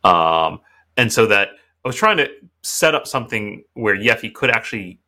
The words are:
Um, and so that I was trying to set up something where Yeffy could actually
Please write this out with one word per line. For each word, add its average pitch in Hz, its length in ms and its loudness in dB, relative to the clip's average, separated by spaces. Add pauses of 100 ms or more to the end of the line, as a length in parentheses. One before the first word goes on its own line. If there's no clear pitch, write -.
Um, 82 560 2 (360)
and 120 160 0
so 220 140 4
that 202 240 2 (340)
I 170 40 -6
was - 80 -8
trying 214 220 2
to - 120 -2 (320)
set 156 320 0
up - 120 -4
something 110 580 -8 (100)
where 107 220 0
Yeffy 110 360 0
could 131 180 -4
actually 107 580 -8